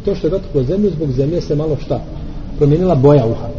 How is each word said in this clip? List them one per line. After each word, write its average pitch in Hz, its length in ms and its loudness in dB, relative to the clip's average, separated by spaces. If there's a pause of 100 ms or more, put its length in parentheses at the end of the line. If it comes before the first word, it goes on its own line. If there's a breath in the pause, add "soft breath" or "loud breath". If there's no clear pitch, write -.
I - 20 -14
to - 100 0
što - 120 -4
je 156 40 2
dotaklo 175 320 -2
zemlju, 190 280 0
zbog 151 220 -4
zemlje 139 280 0
se - 140 -4
malo 151 300 -2
šta? 120 160 -4 (580)
Promijenila 160 360 4
boja 139 320 6
uha. - 220 -2 (100)